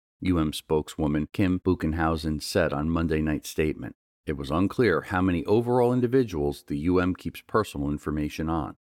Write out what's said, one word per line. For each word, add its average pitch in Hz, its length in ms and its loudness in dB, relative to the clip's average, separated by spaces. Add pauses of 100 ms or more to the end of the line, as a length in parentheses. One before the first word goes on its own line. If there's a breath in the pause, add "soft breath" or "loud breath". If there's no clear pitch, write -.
(220)
U 90 180 2
M 78 140 0
spokeswoman 76 800 0
Kim 92 260 2
Buchenhausen 80 840 0
said 82 300 0
on 73 180 -2
Monday 82 320 0
night's 76 280 -2
statement. - 480 -4 (280)
It 73 120 -4
was 69 140 -8
unclear 92 500 2
how 92 200 -2
many 90 260 2
overall 120 440 2
individuals 117 720 0
the 73 120 -4
U 90 240 4
M 92 120 2
keeps - 280 -10
personal 71 480 -2
information 76 580 -4
on. 80 300 -4 (120)